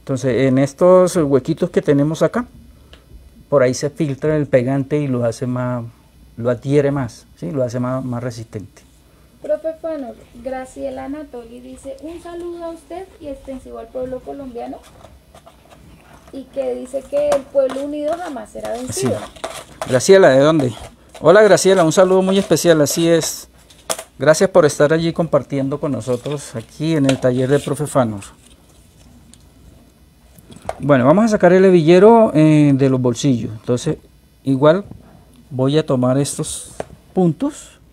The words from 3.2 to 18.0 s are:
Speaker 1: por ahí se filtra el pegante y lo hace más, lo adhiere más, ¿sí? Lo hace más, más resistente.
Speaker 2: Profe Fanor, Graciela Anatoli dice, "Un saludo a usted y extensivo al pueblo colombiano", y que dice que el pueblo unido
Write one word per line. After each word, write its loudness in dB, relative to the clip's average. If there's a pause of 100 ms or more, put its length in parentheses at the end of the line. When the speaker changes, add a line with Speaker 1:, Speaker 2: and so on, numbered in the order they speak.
Speaker 1:
por 2
ahí 0
se -6
filtra -4
el -2
pegante -2
y -4
lo -4
hace -4
más, -6 (540)
lo -4
adhiere 0
más, -8 (100)
¿sí? -12
Lo -4
hace -6
más, -6
más -8
resistente. -14 (600)
Speaker 2:
Profe -6
Fanor, -10 (300)
Graciela -10
Anatoli -14
dice, -18
"Un -14
saludo -14
a -10
usted -16 (120)
y -16
extensivo -16
al -16
pueblo -10
colombiano", -14 (1600)
y -14
que -6
dice -10
que 0
el 0
pueblo -2
unido -6